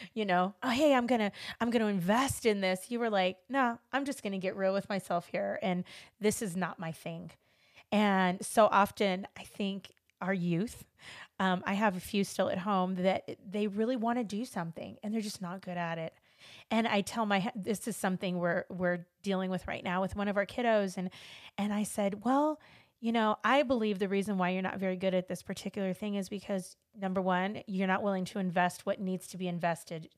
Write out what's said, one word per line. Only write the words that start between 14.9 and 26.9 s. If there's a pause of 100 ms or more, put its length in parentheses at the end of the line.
and
they're
just
not
good
at
it. (580)
And
I
tell
my
hu-,
this
is
something
we're,
we're (160)
dealing
with
right
now
with
one
of
our
kiddos.
And, (480)
and
I
said,
"Well, (400)
you
know,
I
believe
the
reason
why
you're
not
very
good
at
this
particular
thing
is
because, (220)